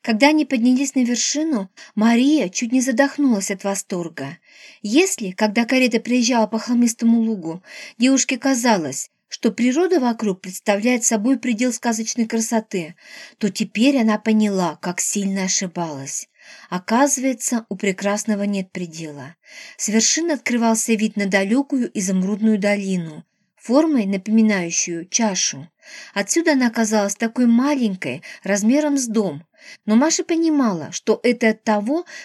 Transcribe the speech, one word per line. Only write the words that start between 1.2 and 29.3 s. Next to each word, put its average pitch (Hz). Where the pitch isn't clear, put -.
Мария 233
чуть 233
не 254
задохнулась 262
от 196
восторга. 170
Если, 226
когда 214
карета 254
проезжала 233
по 220
холмистому 233
лугу, 185
девушке 262
казалось, 226
что -
природа 302
вокруг 226
представляет 214
собой 233
предел 240
сказочной 226
красоты, 220
то 208
теперь 233
она 220
поняла, 202
как 180
сильно 196
ошибалась. 165
Оказывается, 247
у 208
прекрасного 202
нет 196
предела. 160
С -
вершины 262
открывался 226
вид 220
на 202
далёкую 226
изумрудную 196
долину – 190
формой 269
напоминающую 190
чашу. 185
Отсюда 320
она 254
казалась 214
такой 233
маленькой, 233
размером 247
с 254
дом, 196